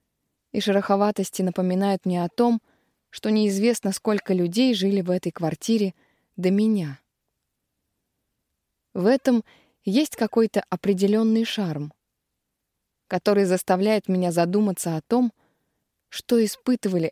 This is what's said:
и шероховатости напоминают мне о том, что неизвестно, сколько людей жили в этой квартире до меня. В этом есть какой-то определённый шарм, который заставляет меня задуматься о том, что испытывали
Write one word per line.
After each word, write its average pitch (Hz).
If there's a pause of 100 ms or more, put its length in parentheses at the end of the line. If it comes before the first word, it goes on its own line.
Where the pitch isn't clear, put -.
(540)
и 208
шероховатости 196
напоминают 185
мне 175
о 175
том, 240 (480)
что -
неизвестно, 214
сколько 202
людей 185
жили 196
в 175
этой 180
квартире 180 (440)
до 180
меня. 196 (1900)
В 185
этом 240 (400)
есть 254
какой-то 220
определённый 208
шарм, 151 (1120)
который 202
заставляет 190
меня 180
задуматься 175
о 160
том, 240 (720)
что -
испытывали 196